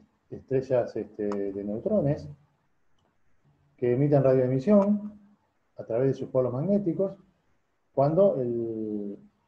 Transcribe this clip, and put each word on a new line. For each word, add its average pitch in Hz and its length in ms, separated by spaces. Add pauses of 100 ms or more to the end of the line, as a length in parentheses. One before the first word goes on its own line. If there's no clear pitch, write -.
(300)
estrellas, 127 640
este, 104 320
de 101 360
neutrones, 151 640 (1500)
que 123 180
emiten 139 280
radioemisión 135 960 (580)
a 104 80
través 127 240
de 127 60
sus 127 140
polos 131 240
magnéticos, 185 640 (760)
cuando 160 480
el, 110 800 (300)